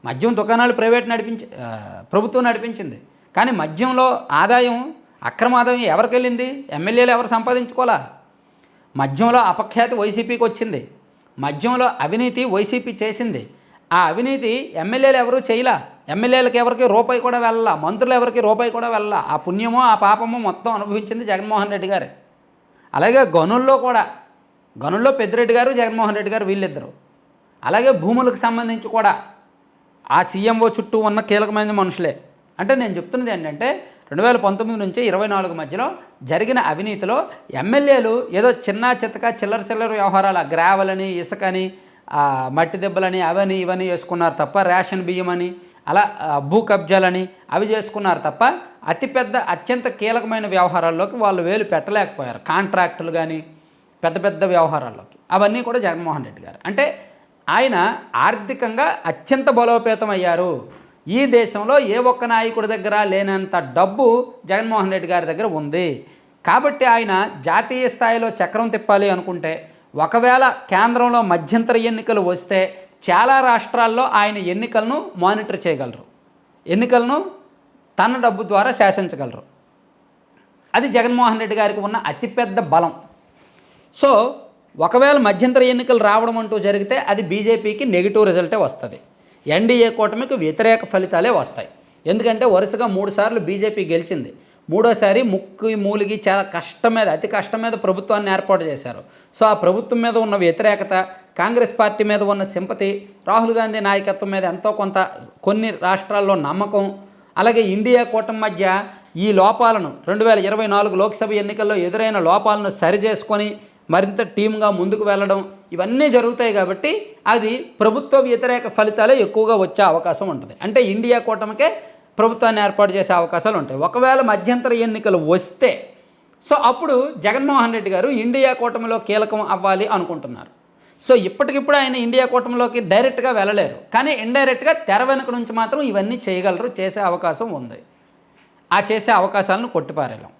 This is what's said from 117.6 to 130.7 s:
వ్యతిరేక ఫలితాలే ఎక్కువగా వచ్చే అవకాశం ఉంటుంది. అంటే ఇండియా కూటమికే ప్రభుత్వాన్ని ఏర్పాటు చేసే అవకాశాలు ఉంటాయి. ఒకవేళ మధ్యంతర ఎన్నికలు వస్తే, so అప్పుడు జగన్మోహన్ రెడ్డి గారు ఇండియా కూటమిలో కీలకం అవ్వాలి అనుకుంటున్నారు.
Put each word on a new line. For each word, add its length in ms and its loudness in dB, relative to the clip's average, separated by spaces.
వ్యతిరేక 480 0
ఫలితాలే 480 2
ఎక్కువగా 400 2
వచ్చే 280 2
అవకాశం 440 0
ఉంటుంది. 340 -8
అంటే 200 2
ఇండియా 360 2
కూటమికే 640 -2
ప్రభుత్వాన్ని 440 2
ఏర్పాటు 300 2
చేసే 220 0
అవకాశాలు 440 0
ఉంటాయి. 220 -6
ఒకవేళ 400 4
మధ్యంతర 520 0
ఎన్నికలు 460 0
వస్తే, 760 0
so 60 6
అప్పుడు 640 0
జగన్మోహన్ 540 0
రెడ్డి 180 -4
గారు 180 0
ఇండియా 440 2
కూటమిలో 460 -4
కీలకం 420 -2
అవ్వాలి 460 -2
అనుకుంటున్నారు. 640 -6